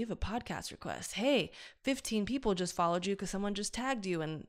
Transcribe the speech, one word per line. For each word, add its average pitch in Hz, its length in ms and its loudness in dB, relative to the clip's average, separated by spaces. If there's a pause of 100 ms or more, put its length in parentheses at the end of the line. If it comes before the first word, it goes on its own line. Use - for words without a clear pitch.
have 220 40 -10
a 185 60 -2
podcast 196 560 -4
request. - 420 -6
Hey, 226 380 4 (300)
fifteen 220 440 0
people 226 280 2
just 175 200 0
followed 175 320 4
you 196 80 2
'cause 196 160 -4
someone 202 240 0
just 208 200 -4
tagged 247 320 0
you 170 160 0
in 156 260 -4